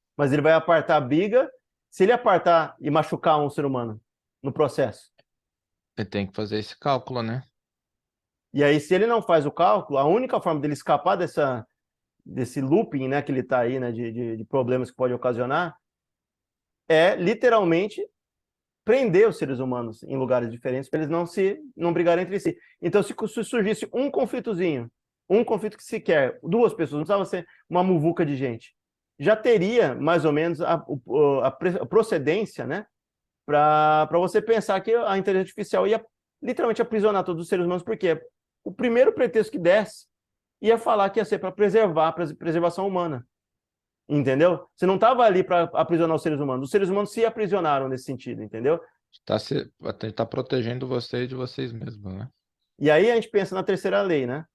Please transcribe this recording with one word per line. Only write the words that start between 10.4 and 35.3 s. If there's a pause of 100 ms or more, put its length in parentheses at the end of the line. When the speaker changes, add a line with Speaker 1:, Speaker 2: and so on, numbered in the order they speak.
Speaker 1:
forma
dele
escapar
dessa, (580)
desse
looping,
né,
que
ele
tá
aí,
né,
de,
de,
de
problemas
que
pode
ocasionar, (1120)
é
literalmente (800)
prender
os
seres
humanos
em
lugares
diferentes
pra
eles
não
se, (160)
não
brigarem
entre
si. (240)
Então,
se,
se
surgisse
um
conflitozinho, (400)
um
conflito
que
sequer,
duas
pessoas,
não
precisava
ser (240)
uma
muvuca
de
gente, (440)
já
teria
mais
ou
menos
a,
o,
a
pre-,
a
procedência,
né, (600)
pra,
pra
você
pensar
que
a
inteligência